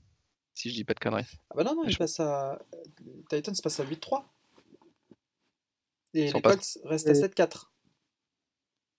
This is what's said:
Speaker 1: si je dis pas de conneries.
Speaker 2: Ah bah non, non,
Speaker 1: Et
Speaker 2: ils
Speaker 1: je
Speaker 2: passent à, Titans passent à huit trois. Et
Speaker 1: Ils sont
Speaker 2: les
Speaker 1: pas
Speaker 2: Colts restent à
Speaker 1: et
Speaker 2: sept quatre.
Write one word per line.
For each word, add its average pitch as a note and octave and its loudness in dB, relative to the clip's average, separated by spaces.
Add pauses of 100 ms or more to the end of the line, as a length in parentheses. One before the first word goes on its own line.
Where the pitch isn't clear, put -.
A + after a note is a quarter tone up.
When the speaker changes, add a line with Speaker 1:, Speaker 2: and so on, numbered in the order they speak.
(540)
Speaker 1:
si - -10
je A#2+ -8
dis A2 -4
pas A2 -2
de - -6
conneries. A2 -2 (240)
Speaker 2:
Ah - -16
bah E3+ 2
non, C#4+ 0
non, E4 -2
Speaker 1:
Et C#4 -4
Speaker 2:
ils G3 0
Speaker 1:
je - 0
Speaker 2:
passent E3 -2
à, C#3 -4 (720)
Titans D3+ -2
passent - 0
à C#3+ -2
huit D#3 -8
trois. - -6 (1800)
Et D#3 2
Speaker 1:
Ils C#3+ 0
sont - 0
Speaker 2:
les - -2
Speaker 1:
pas - 8
Speaker 2:
Colts - 2
restent D#3 0
à D3+ 10
Speaker 1:
et C#3+ 8
Speaker 2:
sept C#3+ 4
quatre. - 0 (1300)